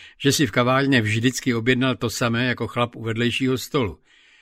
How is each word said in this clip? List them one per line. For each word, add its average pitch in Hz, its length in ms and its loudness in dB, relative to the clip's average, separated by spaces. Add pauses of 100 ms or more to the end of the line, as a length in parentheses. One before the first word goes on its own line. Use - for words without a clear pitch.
(180)
že 139 140 2
si 139 160 2
v 104 40 -4
kavárně 131 500 2
vždycky 113 520 0
objednal 123 420 2
to 117 140 -4
samé 117 360 -2
jako 120 220 -4
chlap 120 280 -4
u 113 80 -14
vedlejšího 120 540 -2
stolu. 110 420 -4 (420)